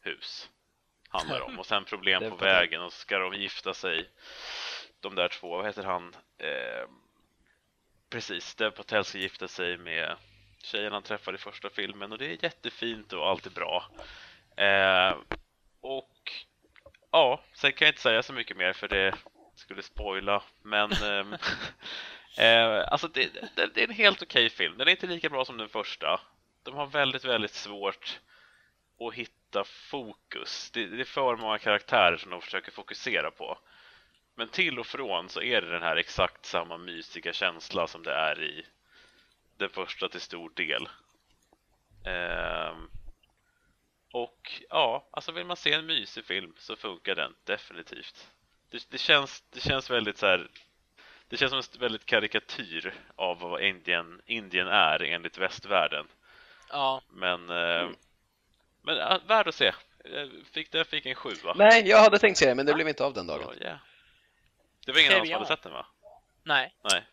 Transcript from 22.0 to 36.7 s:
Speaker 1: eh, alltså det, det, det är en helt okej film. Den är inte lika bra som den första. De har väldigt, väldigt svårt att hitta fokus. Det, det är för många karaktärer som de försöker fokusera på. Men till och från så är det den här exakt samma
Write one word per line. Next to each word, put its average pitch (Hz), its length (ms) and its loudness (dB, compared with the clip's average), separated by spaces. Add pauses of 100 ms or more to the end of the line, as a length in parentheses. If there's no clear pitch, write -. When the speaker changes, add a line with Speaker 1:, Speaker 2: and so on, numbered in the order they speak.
Speaker 1:
eh, 113 540 6
alltså 156 160 0
det, 127 220 0 (260)
det, 85 180 4
det - 80 0
är - 60 2
en 233 60 -6
helt 202 280 4
okej 117 280 4
film. 87 280 -2
Den 139 100 4
är - 40 6
inte 185 140 0
lika 170 220 -4
bra 135 160 -2
som 127 120 -14
den 110 120 -6
första. 92 520 -2 (420)
De 127 120 -14
har 143 120 -4
väldigt, 139 380 0
väldigt 117 300 0
svårt 101 680 -6 (800)
att 113 140 -6
hitta 110 500 -6
fokus. - 1080 -12
Det, 113 160 -4
det 104 140 -8
är 127 40 -2
för 127 320 0
många 110 220 -2
karaktärer 104 580 4
som 92 140 -10
de 87 120 -10
försöker - 300 -6
fokusera 98 580 -4
på. - 280 -10 (760)
Men 113 140 -8
till 160 300 -2
och 117 80 -8
från 95 420 -4
så - 140 -6
är 120 200 2
det 85 100 -6
den 85 100 -2
här 82 140 2
exakt - 500 0
samma 85 320 -4